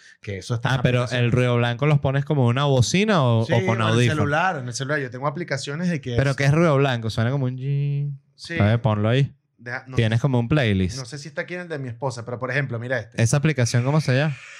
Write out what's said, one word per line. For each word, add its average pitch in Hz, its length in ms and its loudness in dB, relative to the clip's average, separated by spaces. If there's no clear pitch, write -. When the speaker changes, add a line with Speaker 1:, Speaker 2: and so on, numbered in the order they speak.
Speaker 1:
que 98 180 -10
eso 120 160 -6
está 117 140 -2
en 131 60 2
Speaker 2:
Ah, 131 80 0
pero 123 200 2
Speaker 1:
aplicación. 120 220 -2
Speaker 2:
¿el 117 60 2
ruido 123 260 2
blanco 120 280 0
los 147 140 4
pones 139 260 0
como 139 220 2
una 131 180 2
bocina 160 580 2
o, 117 220 4
Speaker 1:
Sí, - 80 -2
Speaker 2:
o 117 120 2
con 117 100 2
Speaker 1:
en 117 60 -2
el 110 60 2
Speaker 2:
audífono? 120 340 2
Speaker 1:
celular, 156 360 0
en 123 100 -8
el 120 60 -10
celular. 139 260 -4
Yo 131 100 -6
tengo 127 180 -6
aplicaciones 151 600 -6
de 165 120 -4
que 123 160 -4
Speaker 2:
¿Pero 135 140 2
Speaker 1:
es 131 40 -2
Speaker 2:
qué 143 100 -2
es 139 60 6
ruido 160 260 4
blanco? 123 320 0
Suena 117 220 0
como 139 140 -2
un 127 120 -4
jing. 143 600 -2
Speaker 1:
Sí. 165 240 -8
Speaker 2:
A 101 60 4
ver, 113 160 2
ponlo 107 280 0
ahí. 131 260 2
Speaker 1:
Deja, 123 300 -12
no 131 80 -10
Speaker 2:
¿Tienes 113 240 2
Speaker 1:
sé, - 20 -2
Speaker 2:
como 131 180 0
un 117 100 -2
playlist? 107 480 0
Speaker 1:
no 131 80 -10
sé 147 120 -14
si 147 120 -14
está 175 140 -10
aquí 175 100 -10
en 180 80 -8
el 175 80 -14
de 156 100 -6
mi 135 80 -8
esposa, 120 380 -8
pero 120 120 -8
por 123 140 -8
ejemplo, 127 280 -2
mira 123 200 -4
este. - 240 -4
Speaker 2:
¿Esa 143 140 2
aplicación 123 480 0
cómo 147 160 2
se 135 160 0
llama? 147 180 0